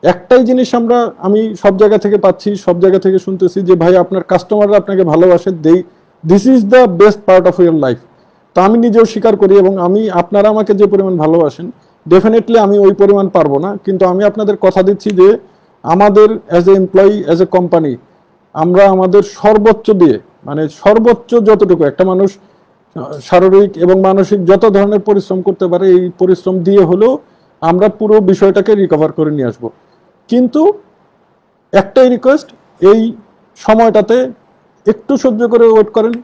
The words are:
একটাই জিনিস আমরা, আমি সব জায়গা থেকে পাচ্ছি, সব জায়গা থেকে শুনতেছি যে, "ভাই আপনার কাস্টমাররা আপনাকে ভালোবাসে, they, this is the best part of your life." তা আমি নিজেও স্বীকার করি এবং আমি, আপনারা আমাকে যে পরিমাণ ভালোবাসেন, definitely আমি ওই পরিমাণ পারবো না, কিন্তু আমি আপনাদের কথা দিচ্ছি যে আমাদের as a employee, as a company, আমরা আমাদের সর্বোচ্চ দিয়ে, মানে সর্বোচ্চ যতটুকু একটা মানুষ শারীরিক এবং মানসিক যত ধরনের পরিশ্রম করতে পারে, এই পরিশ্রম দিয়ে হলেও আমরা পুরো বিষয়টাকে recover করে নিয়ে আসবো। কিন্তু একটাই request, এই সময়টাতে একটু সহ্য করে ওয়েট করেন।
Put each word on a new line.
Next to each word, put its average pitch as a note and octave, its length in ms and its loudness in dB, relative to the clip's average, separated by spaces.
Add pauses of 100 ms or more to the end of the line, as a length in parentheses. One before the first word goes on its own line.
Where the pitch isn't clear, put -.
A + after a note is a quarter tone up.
একটাই B3 400 0
জিনিস B3+ 320 -2
আমরা, A#3 420 -2
আমি G#3+ 380 -2
সব F#3+ 220 -2
জায়গা G#3 200 2
থেকে G#3 200 -2
পাচ্ছি, F#3+ 380 -2
সব F3 260 -4
জায়গা F#3+ 180 2
থেকে F#3+ 200 0
শুনতেছি F#3 420 -6
যে, F3+ 140 2
"ভাই F3 220 2
আপনার F#3 260 -2
কাস্টমাররা G#3 540 -2
আপনাকে F#3+ 260 -2
ভালোবাসে, E3+ 460 0
they, E3+ 340 0 (440)
this G3 160 2
is C4 160 2 (120)
the B3+ 160 4 (100)
best G3+ 200 4 (100)
part F#3 160 4
of F3 120 0
your E3+ 200 0
life." C3+ 240 -4 (540)
তা F#3 120 0
আমি G#3+ 120 0
নিজেও A3+ 280 2
স্বীকার A3 320 -2
করি G3 200 2
এবং G3 200 2
আমি, G3 320 -2
আপনারা G3 400 0
আমাকে G#3+ 240 -2
যে G3+ 140 2
পরিমাণ F#3+ 300 -2
ভালোবাসেন, D#3+ 540 -2 (380)
definitely A3 500 2
আমি G3+ 200 0
ওই G3 140 4
পরিমাণ G3 360 0
পারবো D3+ 300 -2
না, G3 260 -8
কিন্তু F#3+ 200 -2
আমি F#3 180 -2
আপনাদের G#3 340 -2
কথা F#3+ 260 -2
দিচ্ছি G3 260 -2
যে F#3+ 280 2 (460)
আমাদের G3+ 480 2
as F3 320 -2
a F#3+ 100 4
employee, F#3+ 640 0
as E3+ 80 -2
a F3+ 140 -2
company, D#3+ 380 -2 (580)
আমরা F3+ 360 2
আমাদের F#3 340 2
সর্বোচ্চ G#3+ 680 0
দিয়ে, E3 280 2 (260)
মানে D3 240 -8
সর্বোচ্চ A3+ 680 0
যতটুকু G3 480 2
একটা C#3+ 200 -4
মানুষ F#3+ 340 -4 (840)
শারীরিক F#3+ 560 2
এবং F3+ 240 0
মানসিক F#3+ 440 -2
যত F#3+ 200 2
ধরনের G3+ 340 0
পরিশ্রম G3 420 -4
করতে F#3 260 -4
পারে, F3 200 -2
এই F3+ 320 2
পরিশ্রম F#3 400 -2
দিয়ে G3 240 2
হলেও G#3 360 0 (420)
আমরা F3+ 280 0
পুরো G#3+ 300 0
বিষয়টাকে G3 560 0
recover D#3 360 -2
করে D3+ 200 -4
নিয়ে C#3 160 -4
আসবো। A#2 220 -10 (580)
কিন্তু B3+ 460 0 (1000)
একটাই G3+ 380 2
request, C4 400 -2 (320)
এই A3 320 2 (420)
সময়টাতে A3+ 760 0 (560)
একটু A#3+ 300 -4
সহ্য A#3+ 300 -2
করে A#3 180 2
ওয়েট A3 240 2
করেন। A3+ 220 -4 (120)